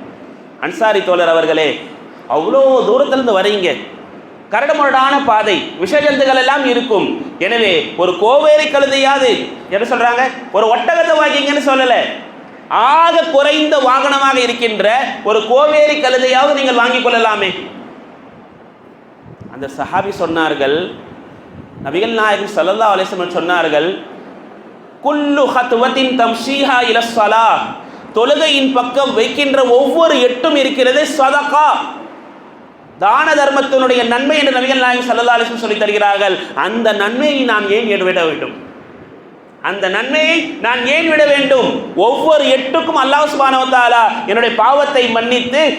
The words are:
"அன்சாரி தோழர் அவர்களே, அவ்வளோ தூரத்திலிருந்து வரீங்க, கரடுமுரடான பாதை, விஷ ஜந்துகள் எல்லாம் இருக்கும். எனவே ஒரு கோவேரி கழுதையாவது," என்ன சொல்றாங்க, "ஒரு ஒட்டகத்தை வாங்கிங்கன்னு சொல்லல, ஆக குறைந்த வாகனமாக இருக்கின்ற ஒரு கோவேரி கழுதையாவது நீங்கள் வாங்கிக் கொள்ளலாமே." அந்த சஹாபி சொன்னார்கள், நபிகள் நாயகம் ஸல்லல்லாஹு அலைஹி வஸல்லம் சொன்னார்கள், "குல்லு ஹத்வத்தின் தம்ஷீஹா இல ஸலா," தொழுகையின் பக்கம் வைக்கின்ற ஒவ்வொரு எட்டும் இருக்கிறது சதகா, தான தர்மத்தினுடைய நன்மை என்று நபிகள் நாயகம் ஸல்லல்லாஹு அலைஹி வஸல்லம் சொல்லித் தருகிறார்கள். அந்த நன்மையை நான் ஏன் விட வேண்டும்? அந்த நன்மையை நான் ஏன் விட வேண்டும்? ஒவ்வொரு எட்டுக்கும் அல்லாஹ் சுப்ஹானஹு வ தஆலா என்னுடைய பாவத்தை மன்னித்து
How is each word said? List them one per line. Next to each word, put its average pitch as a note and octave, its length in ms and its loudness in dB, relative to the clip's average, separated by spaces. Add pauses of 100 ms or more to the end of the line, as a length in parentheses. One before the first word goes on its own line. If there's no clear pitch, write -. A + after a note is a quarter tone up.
(600)
"அன்சாரி G3 420 -2
தோழர் F3 260 0
அவர்களே, D#3 500 0 (500)
அவ்வளோ B3 560 2
தூரத்திலிருந்து B3 560 0
வரீங்க, F#3+ 360 0 (720)
கரடுமுரடான C#4 760 0
பாதை, G#3+ 360 2 (180)
விஷ C#4+ 200 0
ஜந்துகள் C#4 360 2
எல்லாம் C4+ 300 0
இருக்கும். A#3+ 760 -2
எனவே F#3 580 0
ஒரு F3+ 140 0
கோவேரி C#4+ 520 4
கழுதையாவது," C4+ 840 0 (220)
என்ன G3+ 260 -2
சொல்றாங்க, A#3+ 360 0 (200)
"ஒரு A3 240 2
ஒட்டகத்தை E4+ 420 0
வாங்கிங்கன்னு C#4+ 520 0
சொல்லல, C4 240 2 (760)
ஆக D#4+ 540 2
குறைந்த D4+ 540 2
வாகனமாக C4+ 600 2
இருக்கின்ற A#3 680 0 (180)
ஒரு G#3+ 160 0
கோவேரி D4 600 2
கழுதையாவது B3+ 520 2
நீங்கள் C4 220 0
வாங்கிக் B3 280 0
கொள்ளலாமே." A3 500 0 (2000)
அந்த C3+ 240 -12
சஹாபி F#3+ 420 -4
சொன்னார்கள், D#3+ 720 -2 (920)
நபிகள் G3 300 -4
நாயகம் G#3 420 0
ஸல்லல்லாஹு F#3+ 280 0
அலைஹி F#3+ 200 2
வஸல்லம் F3 340 -6
சொன்னார்கள், E3 640 -2 (1040)
"குல்லு C#4+ 520 0
ஹத்வத்தின் B3+ 600 0
தம்ஷீஹா B3 720 0
இல A#3 160 0 (120)
ஸலா," A3 420 2 (560)
தொழுகையின் C#4 600 2
பக்கம் B3+ 400 0
வைக்கின்ற C4 500 0
ஒவ்வொரு C#4 580 2
எட்டும் C4 340 0
இருக்கிறது C4 520 2 (100)
சதகா, C#4+ 540 2 (1300)
தான C#4 340 2
தர்மத்தினுடைய C4+ 720 2
நன்மை C4+ 340 0
என்று C4+ 220 0
நபிகள் C4 200 0
நாயகம் B3 300 0
ஸல்லல்லாஹு A#3+ 220 2
அலைஹி A#3 120 2
வஸல்லம் A#3 120 -6
சொல்லித் G#3+ 240 -4
தருகிறார்கள். G3+ 580 0 (180)
அந்த G#3+ 360 0
நன்மையை B3+ 500 -2
நான் G#3+ 280 0
ஏன் G3+ 340 0
விட F#3 220 0
வேண்டும்? C#3 400 -6 (960)
அந்த F#3+ 280 -4
நன்மையை D4+ 500 0 (220)
நான் A#3+ 260 -2
ஏன் D#4+ 220 0
விட D4+ 160 4
வேண்டும்? C4+ 720 0
ஒவ்வொரு C#4+ 460 2
எட்டுக்கும் D4+ 600 0
அல்லாஹ் C#4+ 220 2
சுப்ஹானஹு C4+ 380 2
வ C4 80 -2
தஆலா A#3+ 400 4 (140)
என்னுடைய A3+ 300 0
பாவத்தை C4 540 2
மன்னித்து A#3+ 680 0